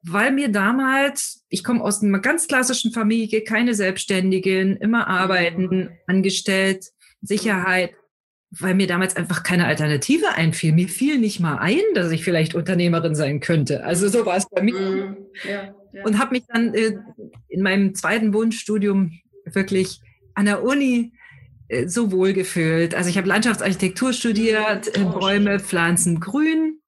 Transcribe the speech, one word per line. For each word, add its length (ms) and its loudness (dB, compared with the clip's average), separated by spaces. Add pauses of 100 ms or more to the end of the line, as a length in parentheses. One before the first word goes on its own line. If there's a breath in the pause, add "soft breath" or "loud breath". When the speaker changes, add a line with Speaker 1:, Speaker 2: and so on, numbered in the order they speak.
Speaker 1:
Weil 260 0
mir 200 0
damals, 960 0
ich 160 -6
komme 180 0
aus 200 -2
einer 160 2
ganz 280 0
klassischen 460 0
Familie, 500 0
keine 300 0
Selbstständigen, 1040 0
immer 320 0
arbeiten, 560 0
Speaker 2:
Mhm. 240 0 (180)
Speaker 1:
angestellt, 840 0 (320 soft breath)
Sicherheit, 720 0 (560)
weil 240 -2
mir 120 4
damals 300 0
einfach 260 -4
keine 240 0
Alternative 680 0
einfiel. 380 0
Mir 140 4
fiel 280 0
nicht 240 0
mal 160 0
ein, 240 0 (140)
dass 180 0
ich 100 -2
vielleicht 320 0
Unternehmerin 600 0
sein 260 -2
könnte. 420 0
Also 260 0
so 180 2
war 100 0
es 140 -2
bei 120 -2
mir. 160 0
Speaker 2:
Mhm. 380 -4 (260 loud breath)
Ja, 320 -10 (200)
ja. 100 -16
Speaker 1:
Und 140 0
habe 140 -2
mich 160 -4
dann, 260 0
äh, 240 0 (500)
in 140 -4
meinem 320 2
zweiten 400 0
Wunschstudium 760 0 (360)
wirklich 540 -2 (340 soft breath)
an 100 2
der 180 2
Uni, 520 0 (540 loud breath)
äh, 200 -2
so 240 0
wohl 220 2
gefühlt. 600 0
Also 140 -2
ich 80 0
habe 100 0
Landschaftsarchitektur 840 0
studiert, 840 0
äh, 40 2
Speaker 2:
Oh, 160 0
Speaker 1:
Bäume, 340 2
Speaker 2:
schön. 80 0
Speaker 1:
Pflanzen, 600 0
Grün. 680 -2